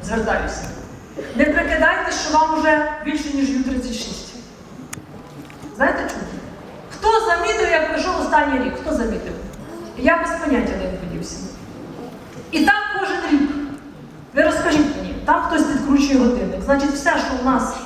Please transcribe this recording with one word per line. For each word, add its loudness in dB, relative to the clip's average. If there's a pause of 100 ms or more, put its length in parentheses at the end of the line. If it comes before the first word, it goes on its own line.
звертаюся. -2 (720)
Не 6
прикидайте, 2
що 0
вам 4
уже 4 (120)
більше, -2
ніж 2
Ю 0
тридцять -2
шість. -8 (1400)
Знаєте 2 (120)
чому? -8 (680)
Хто 2
замітив, 2
як 4
пройшов 0
останній 4
рік? -2
Хто -2
замітив? -2 (680)
Я 4
без -2
поняття, 0
де -4
він -6 (100)
подівся. -8 (1120)
І 4
так 6 (180)
кожен 2
рік. 2 (840)
Ви 4
розкажіть 4
мені, -6 (100)
там 4
хтось 2
підкручує 4
годинник. 2
Значить, 4
все, 0
що 0
у -4
нас 2 (120)